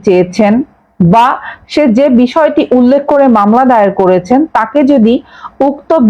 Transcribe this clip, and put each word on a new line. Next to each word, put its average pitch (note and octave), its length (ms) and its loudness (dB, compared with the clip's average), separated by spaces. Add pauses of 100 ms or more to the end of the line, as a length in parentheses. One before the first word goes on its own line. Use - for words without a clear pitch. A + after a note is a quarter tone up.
চেয়েছেন F#3 480 0 (600)
বা A#3 140 2 (460)
সে D4+ 100 0 (140)
যে C#4 80 2 (160)
বিষয়টি D4+ 420 0 (140)
উল্লেখ B3+ 240 2 (100)
করে C#4+ 140 2 (120)
মামলা G#3+ 340 2
দায়ের G#3 200 2 (100)
করেছেন, F#3 380 0 (160)
তাকে A3+ 240 -2 (120)
যদি A#3 220 2 (540)
উক্ত C#4+ 240 -6 (180)